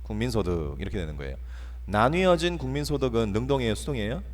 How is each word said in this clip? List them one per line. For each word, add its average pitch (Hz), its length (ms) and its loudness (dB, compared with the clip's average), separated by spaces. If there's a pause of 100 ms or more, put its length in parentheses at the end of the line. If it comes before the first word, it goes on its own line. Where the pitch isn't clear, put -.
국민소득, 90 760 0
이렇게 98 180 -4
되는 78 200 -4
거예요. 67 180 -6 (500)
나뉘어진 170 720 4
국민소득은 131 760 0
능동이에요, 123 420 2
수동이에요? 131 480 -4 (100)